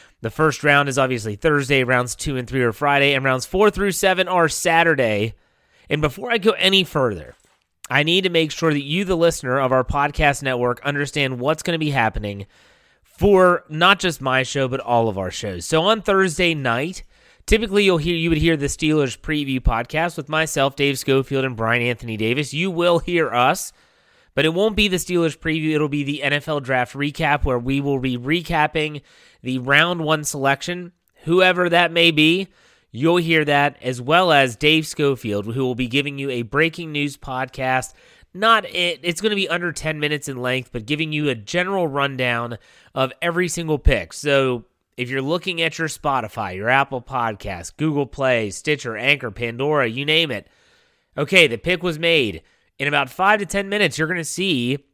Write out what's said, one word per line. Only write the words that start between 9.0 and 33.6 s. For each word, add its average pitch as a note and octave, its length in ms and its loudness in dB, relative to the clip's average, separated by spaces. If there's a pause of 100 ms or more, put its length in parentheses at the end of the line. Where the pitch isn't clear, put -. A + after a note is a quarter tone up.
the F3+ 140 -2
listener D3 420 0
of C3 120 2
our C3 120 2
podcast D3 600 0
network, B2 400 -2
understand C#3 560 -4
what's D3+ 240 -2
gonna E3 160 -4
be D3+ 100 -2
happening G#2 560 -2 (580)
for F#3 640 4
not F3 320 4
just E3+ 220 -2
my C3 220 0
show, C3+ 240 -2
but B2+ 120 -4
all A#2 300 2
of F#2+ 80 -4
our F#2 140 -4
shows. F2+ 340 -8
So D#3+ 160 2
on G#3 220 2
Thursday F#3 500 2
night, C#3 480 -2 (460)
typically G#3 360 2
you'll F#3 140 4
hear, E3+ 180 -2
you E3 140 0
would D#3+ 80 2
hear D#3+ 180 4
the C#3+ 120 -2
Steelers D3+ 500 0
preview C#3 420 -4
podcast C#3 560 -2
with D3 140 -10
myself, D#3 460 0
Dave C#3 240 0
Schofield, C3+ 440 0
and B2 140 -4
Brian A#2 240 0
Anthony A#2 340 -4
Davis. B2 380 -2
You F3+ 180 -2
will E3+ 280 2
hear D#3+ 340 -2
us, B2+ 400 0 (600)
but C#3+ 100 2
it E3 80 2
won't G3+ 240 0
be G#3 100 4
the F#3 80 -2
Steelers E3+ 420 -2
preview. D#3 380 -2
It'll D3 140 0
be C#3+ 140 -2
the C#3 200 -4
N C#3+ 80 0
F D3 160 -2
L D3 140 -2
draft B2+ 320 -2
recap, C#3+ 500 -2
where B2+ 160 0
we C3+ 220 -2
will C#3 180 0
be B2+ 180 -2
recapping D#3 840 -2 (400)
the B2+ 160 -4
round D3+ 420 2
one D#3 240 0
selection, D3+ 680 -4 (300)
whoever F3+ 440 4
that E3+ 240 2
may E3+ 200 6
be. D#3+ 360 4 (460)
You'll D3+ 240 2
hear D#3+ 280 2
that, C#3+ 360 2